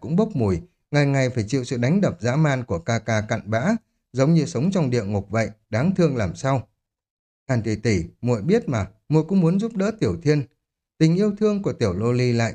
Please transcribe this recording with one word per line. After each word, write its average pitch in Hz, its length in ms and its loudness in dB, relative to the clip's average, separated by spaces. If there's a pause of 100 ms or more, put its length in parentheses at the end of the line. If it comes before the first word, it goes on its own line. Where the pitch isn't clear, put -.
cũng 151 160 -4
bốc - 200 0
mùi, 98 240 0 (300)
ngày 143 160 2
ngày 135 240 2
phải 120 180 -2
chịu 131 160 -2
sự 123 120 -6
đánh 135 240 2
đập 160 200 0
dã 120 160 -2
man 139 280 2
của 92 140 -4
ca 117 200 -2
ca 110 220 -2
cặn 107 300 -6
bã, 120 200 0 (420)
giống 156 220 4
như 156 120 4
sống 139 240 -2
trong 165 200 0
địa 117 140 0
ngục 101 260 -2
vậy, 107 200 -2 (200)
đáng 143 240 0
thương 160 220 2
làm 98 180 -2
sao." 131 340 -2 (800)
"Hàn 117 120 2
tỷ 110 140 -2
tỷ, 104 280 0 (160)
muội 117 220 0
biết 214 260 2
mà, 110 180 -2 (220)
muội 151 160 2
cũng 190 160 2
muốn 170 200 2
giúp 220 160 -6
đỡ 190 140 0 (100)
Tiểu 107 220 -2
Thiên." 147 200 2 (560)
Tình 160 180 4
yêu 208 220 0
thương 208 240 0
của 131 100 -2
Tiểu 107 200 -2
Lô 110 200 -2
Ly 123 200 0
lại 117 220 0